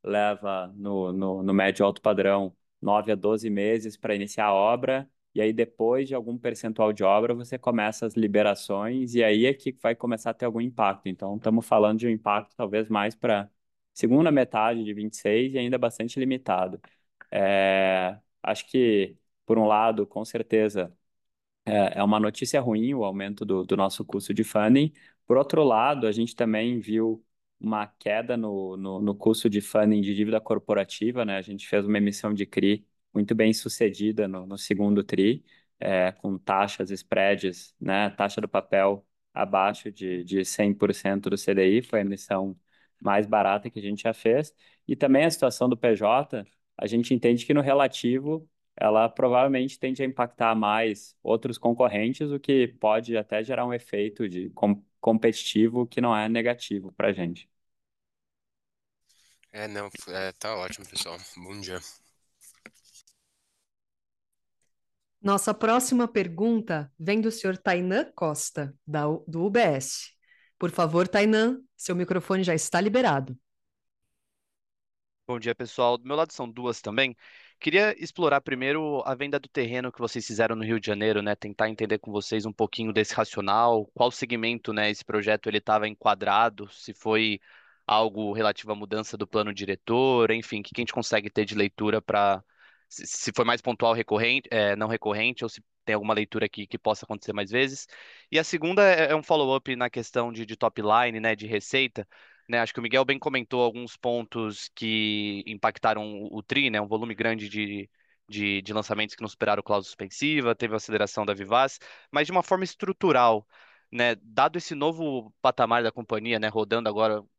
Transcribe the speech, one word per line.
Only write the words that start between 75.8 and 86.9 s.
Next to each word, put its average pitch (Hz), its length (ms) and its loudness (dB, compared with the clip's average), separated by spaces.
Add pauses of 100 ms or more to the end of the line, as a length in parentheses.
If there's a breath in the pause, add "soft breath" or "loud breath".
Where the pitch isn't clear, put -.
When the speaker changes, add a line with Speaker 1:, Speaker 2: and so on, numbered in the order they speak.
Speaker 4:
Do 120 80 -12
meu 143 120 -4
lado 160 160 -2
são 120 180 -10
duas 120 320 -6
também. 120 340 -2 (440 loud breath)
Queria 196 420 2
explorar 151 380 2
primeiro 143 640 -4
a 135 80 -2
venda 143 240 -4
do 135 100 -8
terreno 123 440 -4
que - 80 -18
vocês 117 260 -6
fizeram 113 300 0
no 110 80 -6
Rio 110 160 0
de - 80 -10
Janeiro, 107 340 0
né? 104 140 -2
Tentar 107 340 -4
entender 107 300 -4
com 113 100 -14
vocês 104 340 -4
um 110 80 -6
pouquinho 110 400 -4
desse 107 220 0
racional, 110 800 0
qual 123 160 0
segmento, 117 600 -6
né, 107 180 0
esse - 140 -10
projeto 107 440 -2
ele 107 120 -2
tava 107 260 0
enquadrado, 104 840 0
se - 240 -18